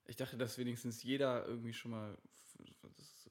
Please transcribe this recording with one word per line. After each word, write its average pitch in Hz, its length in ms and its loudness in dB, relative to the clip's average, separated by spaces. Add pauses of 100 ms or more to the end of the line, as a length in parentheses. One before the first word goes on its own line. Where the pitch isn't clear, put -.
Ich 123 100 -8
dachte, 127 200 -2
dass 117 200 2
wenigstens 120 460 0
jeder 131 440 6
irgendwie 117 260 -2
schon 117 180 -4
mal 107 220 -2
f-, - 840 -16
das - 360 -18